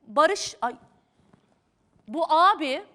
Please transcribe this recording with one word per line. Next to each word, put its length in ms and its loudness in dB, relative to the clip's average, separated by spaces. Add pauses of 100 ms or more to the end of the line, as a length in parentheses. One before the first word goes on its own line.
Barış, 540 -2
ay, 140 -6 (1300)
bu 260 -4
abi 500 2 (120)